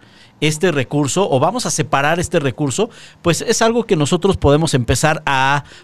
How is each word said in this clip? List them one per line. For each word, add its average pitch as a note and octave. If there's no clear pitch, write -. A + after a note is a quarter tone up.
este D#3
recurso D3
o C3
vamos F#3+
a E3+
separar D3
este E3+
recurso", D3
pues E3
es A#3
algo A3+
que F#3+
nosotros E3
podemos D3
empezar C#3+
a C#3